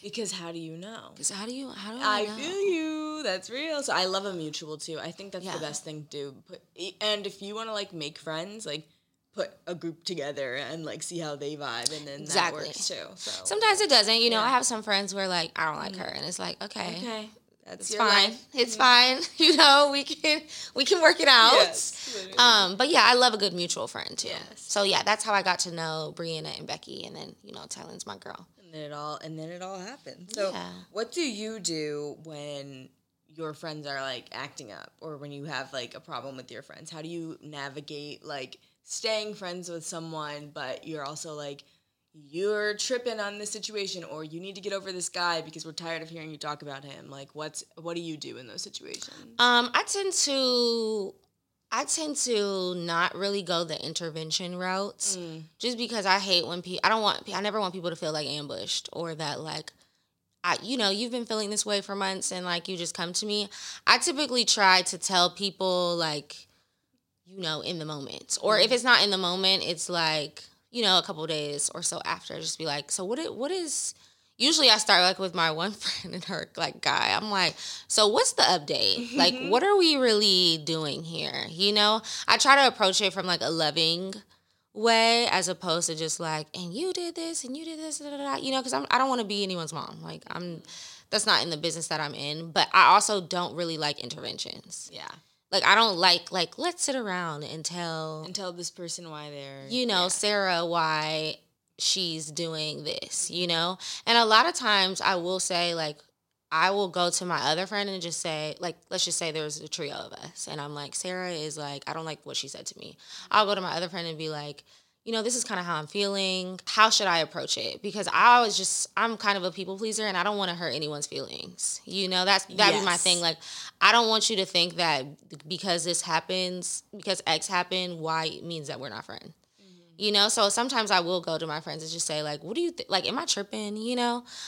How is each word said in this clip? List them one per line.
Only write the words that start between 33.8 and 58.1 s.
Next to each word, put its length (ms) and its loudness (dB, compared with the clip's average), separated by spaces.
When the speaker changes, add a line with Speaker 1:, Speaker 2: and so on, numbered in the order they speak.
Speaker 1:
are, 120 -4
like, 320 -6
acting 400 -12
up, 300 -18
or 160 -12
when 140 -14
you 140 -12
have, 280 -8
like, 220 -8
a 40 -14
problem 380 -12
with 140 -16
your 100 -14
friends? 300 -20
How 100 -12
do 80 -10
you 320 -10
navigate, 800 -12
like, 360 -12
staying 500 -4
friends 360 -10
with 160 -10
someone, 680 -10
but 340 -8
you're 160 -8
also, 300 -10
like, 300 -12
"You're 640 -4
tripping 420 -4
on 200 -6
this 120 -10
situation," 540 -8
or, 180 -12
"You 160 -12
need 160 -12
to 60 -14
get 100 -6
over 220 -6
this 160 -6
guy 320 -2
because 240 -14
we're 80 -14
tired 280 -8
of 80 -12
hearing 220 -14
you 60 -14
talk 240 -8
about 240 -14
him." 240 -18
Like, 260 -18
what's, 300 -10
what 200 -10
do 60 -4
you 140 -8
do 220 -12
in 100 -16
those 140 -12
situations? 480 -12
Speaker 2:
Um, 360 6
I 100 4
tend 300 -2
to, 1000 0
I 100 -2
tend 340 -4
to 580 -2
not 400 0
really 260 -2
go 240 -2
the 200 -6
intervention 720 -6
route, 440 -4
Speaker 1:
Mm. 440 -6
Speaker 2:
just 180 -2
because 280 -4
I 140 6
hate 280 2
when 140 -6
pe-, 240 -8
I 20 6
don't 140 4
want 240 0
pe-, 80 -8
I 80 -2
never 180 -2
want 140 0
people 160 -6
to 80 -4
feel, 160 -4